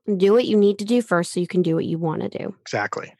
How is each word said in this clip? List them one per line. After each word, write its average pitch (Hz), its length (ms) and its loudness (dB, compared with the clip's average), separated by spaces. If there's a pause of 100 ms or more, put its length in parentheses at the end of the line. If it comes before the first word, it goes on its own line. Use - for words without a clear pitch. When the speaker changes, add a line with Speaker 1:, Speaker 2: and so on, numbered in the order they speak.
(160)
Speaker 1:
Do 196 160 4
what 247 140 4
you 214 100 0
need 202 240 4
to 208 40 -6
do 240 180 2
first 175 300 -2
so - 80 -4
you 175 60 -2
can 180 160 0
do 165 140 0
what - 80 -2
you 165 140 -4
wanna 160 300 -4
do. - 340 -10
Speaker 2:
Exactly. - 580 -6